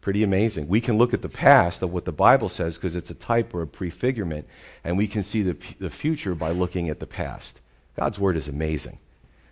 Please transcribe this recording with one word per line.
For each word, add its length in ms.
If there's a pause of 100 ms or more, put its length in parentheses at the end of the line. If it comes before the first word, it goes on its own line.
Pretty 240
amazing. 440
We 140
can 160
look 160
at 80
the 80
past 520
of 100
what 140
the 60
Bible 380
says 280
'cause 180
it's 140
a 40
type 400
or 80
a 60
prefigurement, 800 (360)
and 140
we 100
can 160
see 180
the, 160 (220)
the 100
future 440
by 180
looking 380
at 100
the 80
past. 520 (360)
God's 240
word 160
is 120
amazing. 520 (520)